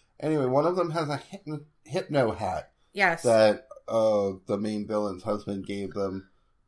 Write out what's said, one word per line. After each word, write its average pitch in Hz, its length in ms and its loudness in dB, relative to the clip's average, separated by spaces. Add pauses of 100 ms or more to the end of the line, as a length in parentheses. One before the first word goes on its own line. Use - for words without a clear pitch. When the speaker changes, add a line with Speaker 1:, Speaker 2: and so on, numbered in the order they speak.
(200)
Speaker 1:
Anyway, 147 280 0
one 139 180 4
of 180 100 2
them 175 160 0
has 160 160 -2
a 147 100 -4
hypno, 151 440 -12 (240)
hypno 123 460 0
hat 92 400 -6 (220)
Speaker 2:
Yes. 185 280 2
Speaker 1:
that, 110 460 6 (200)
uh, 107 440 2 (160)
the 101 100 -2
main 107 300 -4
villain's 104 360 -4
husband 104 440 -6
gave 101 260 -8
them 95 360 -6 (380)